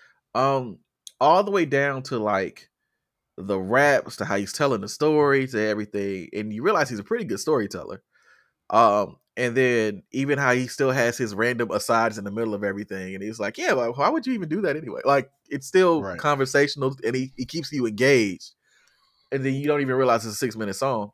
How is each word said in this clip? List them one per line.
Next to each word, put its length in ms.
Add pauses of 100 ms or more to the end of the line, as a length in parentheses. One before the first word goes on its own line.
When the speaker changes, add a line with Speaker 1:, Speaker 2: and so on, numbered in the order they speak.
(340)
Speaker 1:
Um, 440 (420)
all 240
the 60
way 160
down 380
to, 140
like, 500 (680)
the 220
raps, 580
to 80
how 120
he's 160
telling 280
the 80
story, 600
to 120
everything, 720
and 200
you 100
realize 260
he's 120
a 40
pretty 200
good 160
storyteller. 600 (680)
Um, 460 (200)
and 200
then 560
even 260
how 160
he 140
still 240
has 260
his 160
random 380
asides 460
in 60
the 60
middle 240
of 80
everything, 540
and 80
he's 160
like, 180
"Yeah, 160
but 240
why 100
would 200
you 60
even 140
do 140
that 140
anyway?" 280
Like, 240 (220)
it's 160
still 360
Speaker 2:
Right. 160
Speaker 1:
conversational, 760 (100)
and 120
he, 200
he 80
keeps 280
you 160
engaged, 640 (800)
and 120
then 100
you 120
don't 140
even 160
realize 280
it's 120
a 20
six-minute 380
song, 380